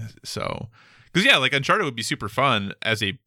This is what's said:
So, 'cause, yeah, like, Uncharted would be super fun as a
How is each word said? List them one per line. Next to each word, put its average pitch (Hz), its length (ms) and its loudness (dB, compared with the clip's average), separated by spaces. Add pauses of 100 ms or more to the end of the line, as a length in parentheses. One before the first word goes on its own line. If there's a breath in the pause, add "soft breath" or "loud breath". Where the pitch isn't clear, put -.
(260)
So, - 440 -8 (440 soft breath)
'cause, 185 100 2
yeah, 247 140 6
like, 131 160 2
Uncharted 175 320 2
would 131 100 -4
be 113 80 -6
super 113 240 -6
fun 107 540 0
as 110 200 -2
a 98 100 0 (160)